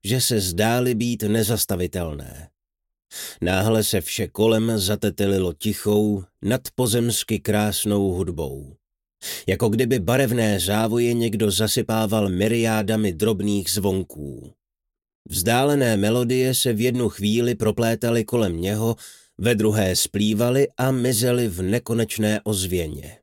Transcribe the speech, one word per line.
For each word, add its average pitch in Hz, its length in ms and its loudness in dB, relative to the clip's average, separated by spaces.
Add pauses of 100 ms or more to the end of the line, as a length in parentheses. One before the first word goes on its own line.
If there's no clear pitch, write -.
že 123 160 0
se 117 200 0
zdály 113 540 0
být 117 280 -2
nezastavitelné. 90 1300 -2 (920)
Náhle 101 440 2
se 101 160 0
vše - 280 -6
kolem 113 500 2
zatetelilo 98 720 0
tichou, 104 720 0 (180)
nadpozemsky 117 960 -2
krásnou 104 720 0
hudbou. 76 640 -6 (680)
Jako 95 220 2
kdyby 120 300 2
barevné 110 600 2
závoje 113 520 0
někdo 110 380 0
zasypával 110 760 0
myriádami 107 840 0
drobných 101 580 0
zvonků. 82 840 -4 (760)
Vzdálené 120 680 2
melodie 123 580 2
se 123 180 0
v 104 80 0
jednu 120 280 2
chvíli 110 460 0
proplétaly 113 680 0
kolem 98 360 0
něho, 107 360 0 (420)
ve 113 160 2
druhé 104 420 2
splývaly 113 800 2
a 131 140 0
mizely 123 580 0
v 90 140 -6
nekonečné 110 840 0
ozvěně. 87 800 -4